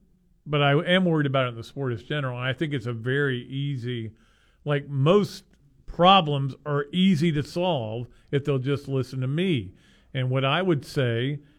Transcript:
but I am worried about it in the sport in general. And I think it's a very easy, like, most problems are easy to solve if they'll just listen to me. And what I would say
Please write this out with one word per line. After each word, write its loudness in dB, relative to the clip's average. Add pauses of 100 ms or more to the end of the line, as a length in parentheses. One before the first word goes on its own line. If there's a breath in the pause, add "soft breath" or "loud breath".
(480)
but 2
I 6
am 4
worried 2
about 2
it -4
in -10
the -10
sport -6
in -4
general. -6
And -4
I -2
think -4
it's -4
a -4
very -2
easy, -6 (520 soft breath)
like, -2
most 2 (420)
problems 2 (100)
are -2
easy 4
to 0
solve -4 (240 soft breath)
if -2
they'll 0
just -2
listen -4
to -2
me. -2 (380 soft breath)
And -2
what 0
I 0
would 2
say -2 (200 soft breath)